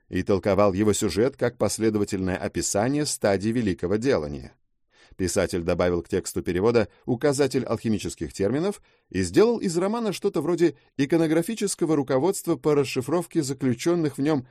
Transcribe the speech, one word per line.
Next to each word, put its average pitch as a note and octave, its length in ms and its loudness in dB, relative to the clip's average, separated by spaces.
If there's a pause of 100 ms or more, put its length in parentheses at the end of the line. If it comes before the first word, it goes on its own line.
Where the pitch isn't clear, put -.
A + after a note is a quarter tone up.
и F#2 140 -4
толковал G2 520 2
его G#2 180 2
сюжет G2 440 0
как A#2+ 220 -2
последовательное G#2 760 0
описание G#2+ 680 -2
стадий G#2 460 0
великого G#2 460 0
делания. E2 580 -2 (640)
Писатель F2+ 460 0
добавил F2 400 0
к - 60 -12
тексту F#2 340 -4
перевода G#2 460 0 (160)
указатель C3 600 0
алхимических G2 680 -4
терминов B2+ 480 -2 (300)
и F#2+ 120 0
сделал F#3 360 4
из F3+ 180 -2
романа G#3 360 -2
что-то G3 280 -2
вроде D#3+ 360 2 (200)
иконографического E3 1000 0
руководства C#3+ 580 0
по D3 220 2
расшифровке C#3+ 640 -2
заключённых C#3 760 0
в - 40 -6
нём C#3+ 300 2